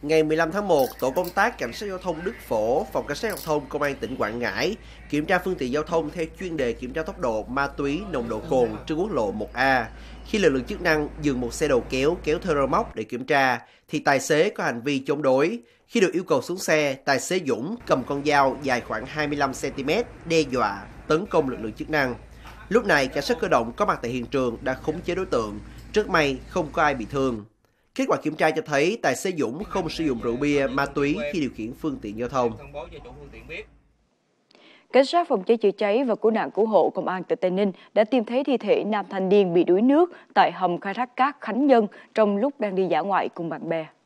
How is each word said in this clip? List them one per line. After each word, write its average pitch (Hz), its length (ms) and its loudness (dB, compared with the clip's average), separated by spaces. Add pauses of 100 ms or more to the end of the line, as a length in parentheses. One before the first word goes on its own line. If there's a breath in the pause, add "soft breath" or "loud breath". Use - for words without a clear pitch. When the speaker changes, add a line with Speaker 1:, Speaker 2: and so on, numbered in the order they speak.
Speaker 1:
Ngày 156 200 4
mười 156 140 2
lăm 165 160 0
tháng 202 160 -2
một, 143 180 6 (140)
tổ 135 100 0
công 175 240 -2
tác 226 240 0
cảnh 120 140 -6
sát 208 140 -10
giao 185 120 -6
thông 180 260 -4
Đức 220 100 -4 (140)
Phổ, 120 360 2
Phòng 135 220 -4
Cảnh 143 100 -6
sát 226 120 -4
giao 190 160 -4
thông 151 240 -2
Công 147 140 -4
an 143 180 0
tỉnh 120 160 -6
Quảng 113 220 -2
Ngãi 120 380 -2 (340 loud breath)
kiểm 151 160 0
tra 180 120 2
phương 180 160 -2
tiện 131 180 -4
giao 147 100 0
thông 156 280 -2
theo 165 140 -4 (160)
chuyên 175 160 -6
đề 123 160 0
kiểm 123 200 -8
tra 160 100 -4
tốc 190 180 -8
độ, 110 220 -2
ma 131 240 -2
túy, 143 340 -4 (120)
nồng 120 160 -4
độ 110 120 -4 (100)
cồn 127 180 4 (180)
trên 156 120 -4
quốc 202 120 -2
lộ 113 220 0
một 107 200 -6
A. 127 380 2 (360 loud breath)
Khi 220 120 0
lực 185 100 6
lượng 131 160 2
chức 196 180 -8
năng 151 260 2 (140)
dừng 139 180 0
một 117 120 -4
xe 156 160 -2
đầu 127 220 4
kéo 139 340 2
kéo 151 180 0
theo 175 120 0
rơ 139 120 2
móc 170 280 0
để 113 80 -6
kiểm 120 220 -8
tra, 135 360 2 (280 soft breath)
thì 156 100 -2
tài 143 220 4
xế 156 300 4
có 214 140 -6
hành 123 160 -2
vi 139 180 -2
chống 143 240 -2
đối. 143 360 2 (280 soft breath)
Khi - 140 2
được 175 120 4
yêu 180 120 -2
cầu 143 180 2
xuống 180 160 -6
xe, 151 360 2
tài 135 260 0
xế 180 260 -2
Dũng 131 300 -2 (100)
cầm 135 180 2
con 139 200 -4
dao 139 380 4
dài 127 180 0
khoảng 110 260 -6
hai 151 220 -4
mươi 147 80 -2
lăm 135 180 0
xăng 139 180 -6
ti 135 120 -6
mét 185 220 0 (220)
đe 165 120 4
dọa, 117 420 0 (240)
tấn 170 200 2
công 160 220 2
lực 117 120 -6
lượng 110 120 -6
chức 147 180 -10
năng. 135 240 0 (540 loud breath)
Lúc 202 180 2
này, 147 200 4
cảnh 139 180 -2
sát 247 160 0
cơ 202 80 -2
động 120 280 4
có 208 100 0
mặt 175 160 0
tại 117 80 -6
hiện 123 160 -4
trường 120 360 0
đã 131 120 -2
khống 156 260 -6
chế 175 140 -4
đối 190 120 -4
tượng. 107 320 -2 (340 loud breath)
Rất 208 160 0
may, 147 300 2 (100)
không 170 240 -2
có 165 100 0
ai 147 120 4
bị 117 160 -6
thương. 127 340 -2 (500)
Kết 262 140 -2
quả 170 140 2
kiểm 156 120 -2
tra 160 160 2
cho 156 160 -2
thấy 151 360 2
tài 156 140 2
xế 190 220 -4
Dũng 131 260 -2
không 185 240 -4
sử - 160 -6
dụng 127 160 0
rượu 117 160 -2
bia, 143 300 2
ma 139 200 0
túy 143 300 0 (160)
khi 185 80 -2
điều 131 160 -2
khiển 113 160 -8
phương 147 300 -6
tiện 107 160 -10
giao 120 100 -4
thông. 123 240 0 (2500 soft breath)
Speaker 2:
Cảnh 262 120 8
sát 339 240 2
phòng 202 160 0
cháy 233 120 4
chữa 214 140 4
cháy 208 340 2
và 233 100 2
cứu 220 160 2
nạn 185 200 0
cứu 202 160 2
hộ 190 240 6
Công - 180 -4
an 180 160 -4
tỉnh - 180 -2
Tây 185 80 2
Ninh 190 220 2 (220 loud breath)
đã 214 100 6
tìm 240 200 2
thấy 247 200 -2
thi 277 120 0
thể 196 300 2
nam 208 240 -2
thanh 190 180 -2
niên 190 260 6
bị 170 100 6
đuối 180 180 4
nước 294 300 6 (220 loud breath)
tại 185 180 6
hầm 175 280 -2
khai 196 140 -6
thác 240 220 -6
cát 269 240 2
Khánh 226 260 0
Nhân 233 200 6 (280 loud breath)
trong 208 220 4
lúc 254 240 -2
đang 208 140 -2
đi 185 120 2
dã 170 140 2
ngoại 190 280 0
cùng 170 200 -8
bạn 156 200 -8
bè. 165 180 -4 (200)